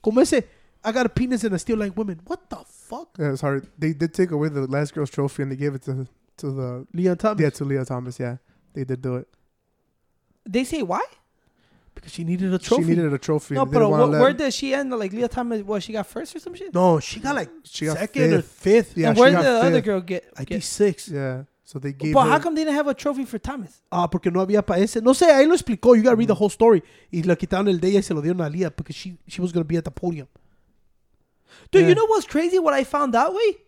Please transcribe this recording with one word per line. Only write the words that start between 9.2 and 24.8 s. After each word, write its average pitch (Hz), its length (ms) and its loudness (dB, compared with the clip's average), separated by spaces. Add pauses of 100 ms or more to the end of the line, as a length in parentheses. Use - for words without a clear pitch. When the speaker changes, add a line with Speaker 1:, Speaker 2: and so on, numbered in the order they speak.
Speaker 3:
They 240 160 -2
say 302 180 -6
why? 185 200 -4 (920)
Speaker 1:
Because - 160 -20
she 170 100 -12
needed 180 320 -2
a 175 60 -2
Speaker 2:
She - 80 -16
Speaker 1:
trophy. 247 160 4
Speaker 2:
needed 165 280 2
a 135 60 -2
trophy. 151 360 -2
Speaker 3:
No, 131 100 0
Speaker 2:
They 131 80 -4
didn't 151 100 4
Speaker 3:
but 208 80 4
Speaker 2:
wanna - 160 4
Speaker 3:
wh-, - 40 0
Speaker 2:
let - 100 2
Speaker 3:
where 269 120 6
did 269 220 -2
she 269 180 -4
end? 269 240 -4
Like, 196 160 -4
Leah 233 160 -2
Thomas, 233 340 -6
what, 202 200 -6
she 220 100 -12
got 214 140 -6
first - 300 -12
or - 20 -12
some 359 160 -14
shit? 359 180 -16
Speaker 1:
No, 175 280 4
she - 180 -12
got, 269 160 -4
like, 190 160 -6 (140)
Speaker 2:
She - 220 -10
got 156 120 -2
Speaker 1:
second 165 360 0
or 165 80 2
Speaker 2:
fifth. - 40 -12 (460)
Speaker 1:
fifth. - 60 -8
Speaker 2:
Yeah, 160 100 2
Speaker 3:
And 220 80 2
Speaker 2:
she 233 40 4
Speaker 3:
where 262 120 8
Speaker 2:
got 269 60 4
Speaker 3:
did - 80 2
the 262 120 4
other 240 200 4
Speaker 2:
fifth. - 60 0
Speaker 3:
girl 196 180 -2
get, 180 220 -8 (120)
Speaker 1:
I 135 80 -10
Speaker 3:
get? - 100 -14
Speaker 1:
think 202 80 -6
sixth. - 460 -2
Speaker 2:
Yeah. 135 360 -6 (200)
So 139 160 -14
they 139 140 -8
gave 151 200 -4
Speaker 3:
But 269 140 4
how 277 80 4
Speaker 2:
her 302 40 2
Speaker 3:
come 330 140 -4
they 311 80 -2
didn't 302 140 -2
have 294 100 -2
a 277 80 -2
trophy 277 300 -4
for 220 160 -10
Thomas? 262 500 -12
Speaker 1:
Ah, 175 160 -2
porque 175 200 -4
no 180 200 0
había 208 180 2
pa' 190 100 -4
ese. 196 280 0